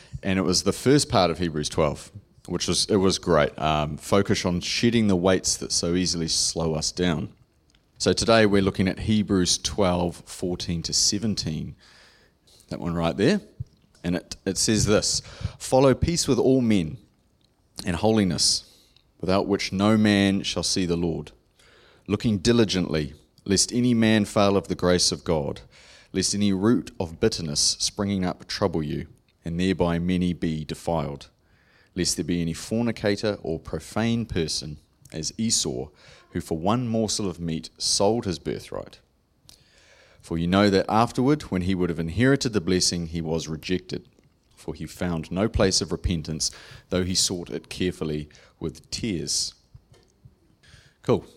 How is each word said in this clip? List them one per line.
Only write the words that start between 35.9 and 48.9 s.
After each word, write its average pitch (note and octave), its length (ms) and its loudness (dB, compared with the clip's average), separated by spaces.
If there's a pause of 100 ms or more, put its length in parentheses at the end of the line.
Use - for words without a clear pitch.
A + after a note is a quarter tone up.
who F2+ 100 -4
for E2+ 160 -4
one A2+ 300 0
morsel A2 420 -2
of E2 100 -8
meat D#2+ 380 -6
sold G#2+ 480 0
his E2+ 140 -4
birthright. - 600 -10 (1200)
For E2 200 -4
you E2+ 80 0
know G2 240 6
that F#2+ 180 4
afterward, B2 540 2
when F#2 200 -2
he F#2 120 0
would F2+ 160 0
have D#2+ 80 -4
inherited A#2 540 2
the G2+ 80 2
blessing, F2 460 0
he E2 140 -6
was D#2+ 260 -4
rejected. - 600 -6 (480)
For - 200 -12
he D#2 100 -10
found E2 460 -6
no G2 180 0
place F#2+ 320 2
of E2+ 100 -6
repentance, D#2 600 -4 (380)
though F2+ 140 0
he F#2 120 -2
sought F2 340 -2
it - 200 -10
carefully D#2 600 -4 (300)
with - 320 -10